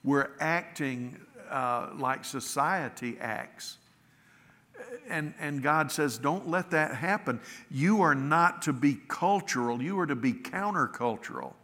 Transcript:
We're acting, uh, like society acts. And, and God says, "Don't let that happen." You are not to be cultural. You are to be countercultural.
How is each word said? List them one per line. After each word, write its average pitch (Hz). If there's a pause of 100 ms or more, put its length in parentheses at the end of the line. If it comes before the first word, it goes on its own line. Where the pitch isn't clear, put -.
We're 139 (100)
acting, 143 (280)
uh, 123
like 131
society 139
acts. - (1300)
And, 156
and 147
God 147
says, 135
"Don't 156
let 175
that 156
happen." 165 (300)
You 185
are 151
not 156
to 151
be 135
cultural. 127
You 185
are 170
to 143
be 120
countercultural. 123